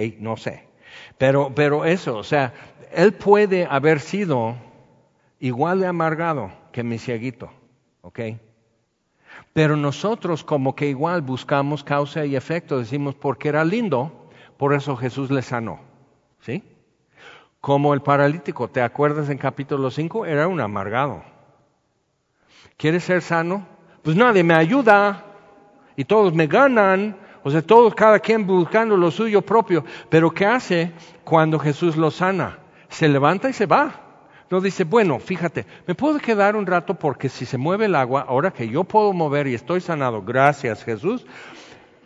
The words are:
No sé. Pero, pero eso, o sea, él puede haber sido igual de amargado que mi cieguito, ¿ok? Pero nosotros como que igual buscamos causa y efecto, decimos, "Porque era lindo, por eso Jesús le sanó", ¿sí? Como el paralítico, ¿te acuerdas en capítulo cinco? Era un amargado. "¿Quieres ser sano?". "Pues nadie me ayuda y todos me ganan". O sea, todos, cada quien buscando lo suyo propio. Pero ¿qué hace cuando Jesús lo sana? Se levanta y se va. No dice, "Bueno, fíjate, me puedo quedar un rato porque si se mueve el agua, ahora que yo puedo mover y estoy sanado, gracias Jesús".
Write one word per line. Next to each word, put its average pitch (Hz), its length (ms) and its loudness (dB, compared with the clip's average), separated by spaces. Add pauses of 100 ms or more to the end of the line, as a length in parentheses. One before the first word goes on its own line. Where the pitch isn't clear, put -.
(200)
No 110 160 -8
sé. - 320 -12 (500)
Pero, 135 380 2
pero 147 300 0
eso, 160 320 -2
o 101 60 -10
sea, 139 300 -2 (380)
él 190 220 4
puede 196 540 2
haber 143 340 2
sido 135 540 -4 (840)
igual 147 400 -2
de 185 80 -2
amargado 160 640 -4 (200)
que 120 120 -8
mi 117 140 -6
cieguito, 117 540 -10 (500)
¿ok? 90 180 -18 (1300)
Pero 151 240 2
nosotros 160 640 -4
como 135 320 -2
que 147 120 -4
igual 160 340 -4
buscamos 139 640 -4
causa 143 420 -4
y 139 100 -4
efecto, 151 440 -6
decimos, 135 360 -6
"Porque 143 340 -4
era 147 140 0
lindo, 165 640 -4 (280)
por 139 160 0
eso 139 220 -2
Jesús 127 360 -6
le 139 100 0
sanó", 117 380 -8 (600)
¿sí? 143 240 -10 (1000)
Como 143 320 2
el 135 80 -2
paralítico, 143 680 0
¿te 131 140 -4
acuerdas 147 480 -2
en 139 80 -6
capítulo 135 540 -6
cinco? 165 340 -6
Era 156 220 0
un 185 120 -4
amargado. 104 640 -4 (1500)
"¿Quieres 165 260 -2
ser 180 180 0
sano?". 170 440 -4 (360)
"Pues 156 140 -2
nadie 214 280 4
me 170 100 4
ayuda 202 680 4 (720)
y 135 100 -6
todos 202 280 4
me 160 140 2
ganan". 208 720 2 (260)
O 139 80 -2
sea, 160 100 2
todos, 220 320 8
cada 214 260 6
quien 214 280 0
buscando 202 480 2
lo 175 160 4
suyo 214 300 0
propio. 190 420 2 (260)
Pero 160 220 4
¿qué 190 140 0
hace 180 480 0 (320)
cuando 156 340 4
Jesús 151 380 0
lo 160 120 2
sana? 175 500 -2 (280)
Se 160 220 0
levanta 147 400 2
y 254 40 -4
se 214 120 -2
va. 202 340 2 (500)
No 185 120 0
dice, 185 220 -2
"Bueno, 165 360 2
fíjate, 170 460 -6 (220)
me 175 80 -4
puedo 294 240 -2
quedar 208 360 0
un 208 100 -4
rato 180 280 -2
porque 151 340 -4
si - 180 -10
se 123 120 -6
mueve 185 280 -2
el 190 100 0
agua, 131 320 0
ahora 139 240 0
que 117 180 -8
yo 143 140 -2
puedo 208 280 2
mover 147 360 -2
y 123 80 -2
estoy 175 260 -4
sanado, 135 400 -4
gracias 123 640 0
Jesús". 127 420 -6 (800)